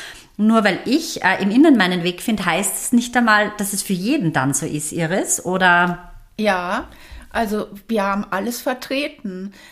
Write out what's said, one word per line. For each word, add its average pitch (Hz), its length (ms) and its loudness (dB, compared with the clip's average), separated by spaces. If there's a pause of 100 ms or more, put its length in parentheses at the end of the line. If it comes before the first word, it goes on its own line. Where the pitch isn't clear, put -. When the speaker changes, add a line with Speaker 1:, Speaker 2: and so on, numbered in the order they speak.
(380)
Speaker 1:
nur 220 260 4
weil 190 220 0
ich, - 360 -2
äh, 185 200 2
im 196 80 2
Innen 269 260 8
meinen 180 280 2
Weg 175 180 -4
finde, 196 240 -2
heißt 175 280 0
es - 180 -6
nicht 240 220 2
einmal, 214 440 4
dass 202 160 -4
es 196 80 -4
für - 100 -4
jeden 190 400 0
dann 139 220 0
so - 100 -4
ist, 147 280 -6
Iris, 170 520 -2
oder? 180 640 2 (280)
Speaker 2:
Ja, 196 500 -2 (440)
also 208 360 -4 (200)
wir 220 140 0
haben 196 280 -2
alles 208 300 -6
vertreten. 220 920 -6 (180)